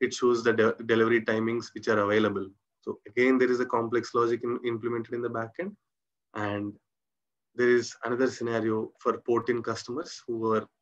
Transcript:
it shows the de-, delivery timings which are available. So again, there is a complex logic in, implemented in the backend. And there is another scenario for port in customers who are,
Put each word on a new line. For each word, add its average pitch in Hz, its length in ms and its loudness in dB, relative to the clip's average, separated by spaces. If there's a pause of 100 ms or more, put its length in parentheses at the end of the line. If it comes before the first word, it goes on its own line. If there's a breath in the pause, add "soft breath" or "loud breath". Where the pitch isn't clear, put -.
it 127 120 0
shows 120 300 2
the 117 80 4
de-, 113 240 4 (100)
delivery 113 360 4
timings 113 520 -2
which 110 140 -12
are 110 120 4
available. 101 500 2 (320)
So - 260 -8
again, 127 300 4
there 127 140 4
is 123 100 0
a 123 40 -2
complex 117 480 -2
logic 120 300 0
in, 120 220 -4
implemented 117 480 -4
in 120 80 -4
the 120 80 -4
backend. 117 460 -8 (600)
And 104 380 -4 (840)
there 123 140 4
is 120 340 2
another 123 260 0
scenario 113 680 -2
for 110 200 0
port 117 280 0
in 117 160 0
customers 120 640 -8
who 113 260 -2
are, 107 140 -2 (140)